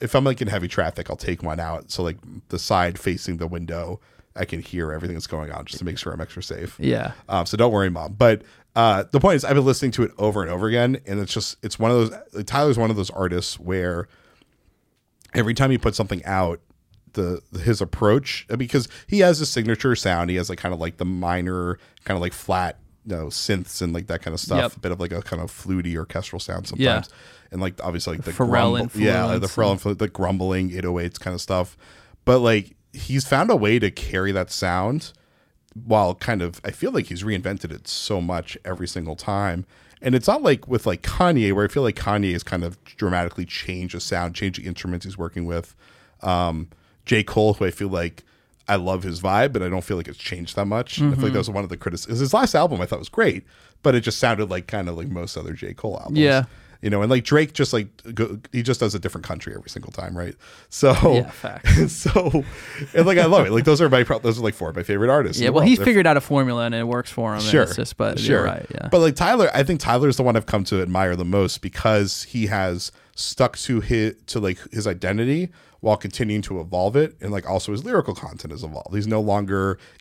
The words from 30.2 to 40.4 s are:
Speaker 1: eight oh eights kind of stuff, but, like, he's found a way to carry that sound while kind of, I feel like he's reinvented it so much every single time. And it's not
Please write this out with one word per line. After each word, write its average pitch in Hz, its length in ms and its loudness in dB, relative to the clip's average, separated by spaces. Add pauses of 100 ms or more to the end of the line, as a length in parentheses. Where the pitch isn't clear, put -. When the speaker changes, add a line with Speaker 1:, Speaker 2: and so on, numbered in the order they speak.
Speaker 1:
eight 92 80 -6
oh 90 140 -2
eights 87 200 -6
kind - 160 -8
of 87 60 -8
stuff, 92 360 -2 (500)
but, 127 140 6
like, 113 360 2 (160)
he's 135 340 -2
found 160 240 2
a 220 60 6
way 110 220 4
to 104 120 2
carry 95 420 -2
that 92 180 -2
sound 98 640 -2 (720)
while 104 280 4
kind 107 280 -4
of, 87 220 -6
I 104 60 -8
feel - 220 -6
like 127 140 -2
he's 90 160 -10
reinvented 98 500 -4
it - 160 -16
so - 320 -4
much 85 440 -6
every 90 240 -8
single 80 280 -8
time. 98 500 -2 (340)
And 127 140 2
it's 123 120 2
not 277 160 2